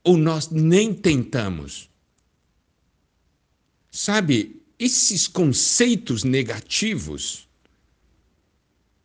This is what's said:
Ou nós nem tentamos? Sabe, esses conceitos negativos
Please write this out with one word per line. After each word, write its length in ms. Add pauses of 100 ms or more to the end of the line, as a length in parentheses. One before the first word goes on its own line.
Ou 140
nós 320
nem 460
tentamos? 960 (2000)
Sabe, 720 (160)
esses 480
conceitos 960
negativos 1200 (1600)